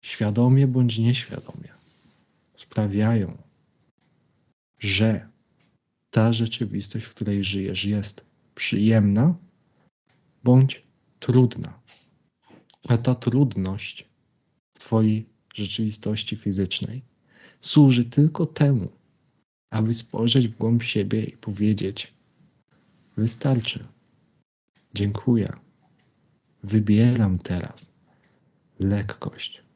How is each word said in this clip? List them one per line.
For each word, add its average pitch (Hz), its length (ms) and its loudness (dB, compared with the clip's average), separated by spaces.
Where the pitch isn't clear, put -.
świadomie 123 640 2
bądź 123 320 0
nieświadomie, - 680 -4
sprawiają, 104 840 -2
że 104 500 0
ta 113 220 2
rzeczywistość, 110 760 -6
w - 80 -20
której 101 300 -4
żyjesz, 95 400 -6
jest 104 420 -6
przyjemna 110 800 2
bądź 131 380 4
trudna. - 600 0
A 117 100 2
ta 123 160 0
trudność 110 960 -2
w - 40 -20
twojej 110 480 0
rzeczywistości 107 800 -6
fizycznej 101 680 -6
służy 131 440 4
tylko 151 420 0
temu, 135 420 0
aby 110 240 -2
spojrzeć 117 540 0
w 110 80 -10
głąb 117 260 0
siebie 110 420 -2
i - 120 -12
powiedzieć: 104 800 -4
„Wystarczy. 117 680 -2
Dziękuję. 101 580 0
Wybieram 107 760 2
teraz - 540 -10
lekkość. - 840 -4